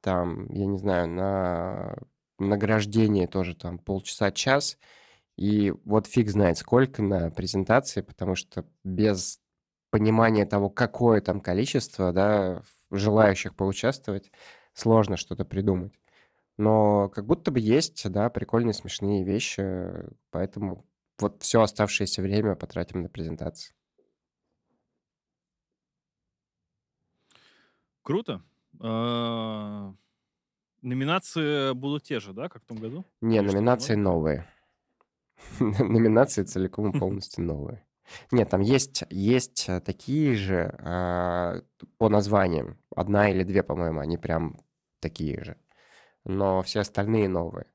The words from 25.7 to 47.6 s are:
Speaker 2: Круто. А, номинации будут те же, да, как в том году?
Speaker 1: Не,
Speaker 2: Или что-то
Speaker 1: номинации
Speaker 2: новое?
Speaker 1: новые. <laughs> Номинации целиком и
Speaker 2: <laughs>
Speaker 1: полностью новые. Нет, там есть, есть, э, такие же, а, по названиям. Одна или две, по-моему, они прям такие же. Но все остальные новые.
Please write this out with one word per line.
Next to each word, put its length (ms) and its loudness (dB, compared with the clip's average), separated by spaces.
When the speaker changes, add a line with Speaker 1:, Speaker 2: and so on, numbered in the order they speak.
Speaker 2:
Круто. 360 -4
А, 1120 -6
номинации 920 -2
будут 300 -6
те 160 -6
же, 140 -16
да, 160 -10
как 140 -20
в 20 -20
том 140 -12
году? 260 -10
Speaker 1:
Не, 180 4
Speaker 2:
Или 80 4
что-то 240 4
Speaker 1:
номинации 240 0
Speaker 2:
новое? 0 -
Speaker 1:
новые. 500 2
<laughs> 220 -8
Номинации 840 4
целиком 460 -2
и 20 -6
Speaker 2:
<laughs> 60 -2
Speaker 1:
полностью 460 -4
новые. 420 -8
Нет, 180 2
там 120 2
есть, 480 0
есть, 580 0
э, 120 -2
такие 560 -2
же, 440 -2
а, 840 -2
по 100 4
названиям. 680 2
Одна 340 4
или 140 2
две, 180 2
по-моему, 380 -2
они 180 -4
прям 400 -4
такие 440 -6
же. 120 -14
Но 380 0
все 180 -4
остальные 480 0
новые. 460 -4